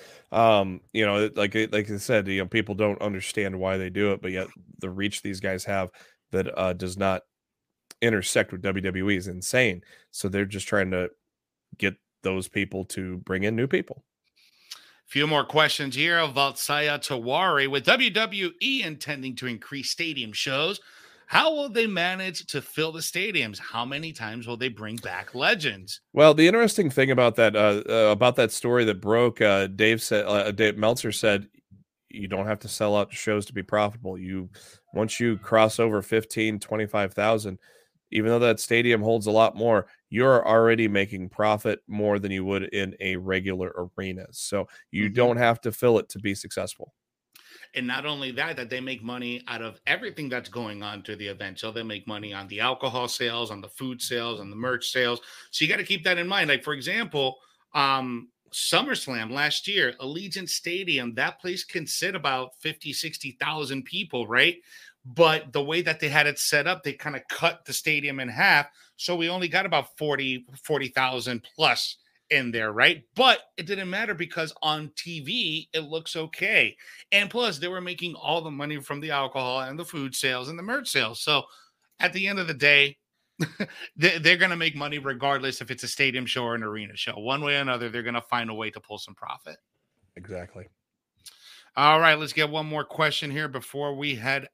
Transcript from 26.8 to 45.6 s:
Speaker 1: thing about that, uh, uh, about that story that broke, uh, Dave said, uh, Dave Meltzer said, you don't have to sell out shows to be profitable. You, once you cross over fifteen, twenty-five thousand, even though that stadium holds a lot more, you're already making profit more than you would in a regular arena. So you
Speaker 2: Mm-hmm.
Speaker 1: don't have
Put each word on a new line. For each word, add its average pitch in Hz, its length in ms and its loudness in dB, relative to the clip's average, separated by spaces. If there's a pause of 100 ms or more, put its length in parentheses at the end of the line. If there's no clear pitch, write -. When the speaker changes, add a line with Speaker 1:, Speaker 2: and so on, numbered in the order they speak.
Speaker 1:
thing 131 220 4
about 123 260 4
that, 107 180 6
uh, 104 340 4
uh, 110 240 6
about 120 240 4
that 117 140 4
story 120 360 2
that 95 160 0
broke, 113 400 4
uh, 98 240 6
Dave 107 360 4
said, 104 240 2
uh, 104 260 2
Dave 107 260 2
Meltzer 113 340 2
said, 101 360 2 (600)
you 101 180 -10
don't 98 200 -2
have 107 140 -4
to 110 80 -12
sell 104 280 0
out 101 160 0
shows 104 340 -2
to - 60 -16
be 98 100 -6
profitable. 104 540 -2
You, 92 320 -8 (460)
once 110 260 0
you 117 160 2
cross 110 420 4
over 110 220 2
fifteen, 110 580 0
twenty-five 104 540 -2
thousand, 104 460 0 (520)
even 110 200 2
though 117 80 4
that 117 220 4
stadium 117 420 4
holds 110 240 2
a 107 60 2
lot 110 240 6
more, 110 300 4 (240)
you're 123 360 6
already 113 400 6
making 98 440 0
profit 107 580 2
more 104 320 0
than 98 100 -4
you 95 140 -2
would 98 200 -2
in 98 360 -4
a 92 160 -2
regular 92 840 -4
arena. 92 320 -8
So - 380 -6 (240)
you 104 140 0
Speaker 2:
Mm-hmm. 104 80 -4
Speaker 1:
don't 120 240 4
have 117 240 4